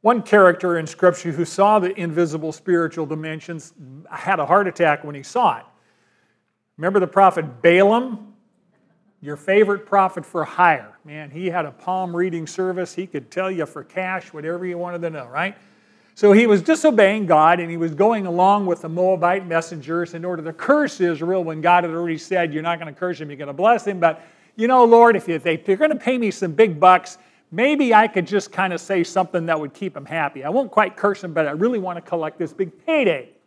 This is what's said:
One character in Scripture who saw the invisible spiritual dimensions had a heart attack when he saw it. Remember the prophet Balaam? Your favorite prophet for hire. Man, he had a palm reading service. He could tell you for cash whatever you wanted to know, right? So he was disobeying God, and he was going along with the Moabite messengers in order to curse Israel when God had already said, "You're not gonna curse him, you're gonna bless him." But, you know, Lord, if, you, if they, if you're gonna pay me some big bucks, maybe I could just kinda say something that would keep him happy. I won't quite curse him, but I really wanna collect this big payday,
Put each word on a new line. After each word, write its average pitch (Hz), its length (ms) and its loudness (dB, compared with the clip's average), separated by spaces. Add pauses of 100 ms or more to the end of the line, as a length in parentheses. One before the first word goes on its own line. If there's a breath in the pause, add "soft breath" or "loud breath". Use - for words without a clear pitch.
One 233 200 2
character 180 560 4
in 160 80 -6
Scripture 175 460 0
who 160 120 -4
saw 208 360 2
the 185 200 -4
invisible 160 520 -4
spiritual 165 560 -4
dimensions 156 680 -12 (360)
had 185 300 -4
a 147 60 -4
heart 196 220 4
attack 160 360 0
when 147 120 -12
he 135 80 -16
saw 151 340 0
it. 117 80 -20 (1120)
Remember 185 220 0
the 180 80 2
prophet 175 540 2
Balaam? 202 720 2 (840)
Your 147 160 -12
favorite 202 520 0
prophet 190 360 0
for 160 220 -6
hire. 147 580 0
Man, 151 280 -18
he 175 160 -8
had 170 180 -4
a 143 60 -12
palm 180 440 -6
reading 170 300 -4
service. 185 480 -6
He 190 140 -8
could 139 240 -12
tell 190 180 -6
you 170 160 -6
for - 180 -16
cash 185 480 -8
whatever 165 340 -10
you 175 120 -8
wanted 175 240 -10
to 170 80 -6
know, 143 160 -12
right? 156 320 -6 (560 soft breath)
So 208 180 4
he 226 160 6
was 208 140 4
disobeying 220 640 2
God, 165 340 4
and 170 100 -8
he 170 80 -10
was 165 160 -4
going 202 340 0
along 190 380 2
with 170 160 -2
the 165 80 -10
Moabite 180 560 0
messengers 165 680 -6
in 165 100 -12
order 175 200 -8
to 160 100 -10
curse 285 480 0
Israel 175 420 -2
when 160 180 -8
God 175 220 4
had 165 100 -6
already 165 240 -6
said, 170 360 -4
"You're 160 100 -6
not 170 160 -4
gonna 156 140 -14
curse 180 260 -6
him, 156 100 -12
you're 143 80 -16
gonna 143 160 -12
bless 208 320 0
him." 196 140 -4
But, 165 220 0 (340 loud breath)
you 220 120 -2
know, 254 160 4
Lord, 233 320 8
if, 175 120 -6
you, 170 80 -2
if - 80 -8
they, 165 120 0
if - 120 -8
you're 196 100 0
gonna 311 180 0
pay 247 220 -4
me 220 140 -2
some 170 220 -6
big 190 260 2
bucks, 180 380 4 (340 soft breath)
maybe 262 420 0
I 214 140 6
could 220 180 -4
just 196 260 -4
kinda 185 280 -4
say 185 240 -2
something 175 420 -4
that 165 140 -2
would 147 140 -10
keep 185 220 -10
him 139 100 -16
happy. 143 380 -6
I 147 60 -6
won't 233 220 -2
quite - 260 0
curse 202 260 -2
him, 170 100 -12
but 156 140 0
I 143 40 -4
really 214 280 -2
wanna 180 220 -8
collect 156 380 -8
this 160 120 -6
big - 340 -8
payday, 202 440 -2 (180)